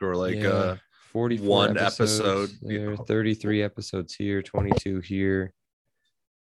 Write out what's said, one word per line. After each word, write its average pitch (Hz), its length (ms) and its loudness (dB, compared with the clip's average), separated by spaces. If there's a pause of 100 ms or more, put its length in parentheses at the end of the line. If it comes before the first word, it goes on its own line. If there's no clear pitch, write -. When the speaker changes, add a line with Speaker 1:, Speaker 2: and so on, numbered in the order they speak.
Speaker 1:
or, 92 160 -2
like, 92 180 0
Speaker 2:
Yeah. 104 140 0 (240)
Speaker 1:
a 95 40 -6 (360)
Speaker 2:
Forty-four 117 340 0
Speaker 1:
one 101 300 4
Speaker 2:
episodes 107 420 2
Speaker 1:
episode, 98 300 0 (200)
you 107 100 -2
Speaker 2:
there, 104 120 -4
Speaker 1:
know. 104 60 -6
Speaker 2:
thirty-three 107 640 0
episodes 101 520 -6
here, 101 260 -2
twenty-two 98 580 -2
here. 95 540 0 (920)